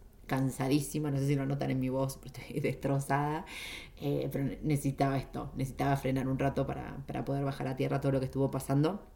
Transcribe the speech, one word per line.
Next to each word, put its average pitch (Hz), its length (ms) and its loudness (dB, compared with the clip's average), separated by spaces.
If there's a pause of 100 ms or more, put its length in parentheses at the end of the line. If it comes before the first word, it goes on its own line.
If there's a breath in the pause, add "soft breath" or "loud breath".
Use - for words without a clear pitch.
(280)
cansadísima, 139 840 2
no 139 60 0
sé 135 100 2
si 143 100 4
lo 135 100 0
notan 139 240 0
en 131 100 2
mi 127 80 0
voz, 135 300 0
pero - 180 -14
estoy - 240 -6
<laughs> - 0 -
destrozada, 143 840 2 (520 loud breath)
eh, 139 320 0
pero 135 140 0 (180)
necesitaba 139 540 2
esto, 131 400 -6
necesitaba 135 400 0
frenar 131 320 0
un 135 100 0
rato 139 280 2
para, 131 400 -6
para 123 180 -2
poder 139 220 0
bajar 139 200 -2
a 131 100 -2
tierra 139 260 0
todo 139 100 2
lo 135 80 2
que 131 60 0
estuvo 135 240 2
pasando. 143 640 2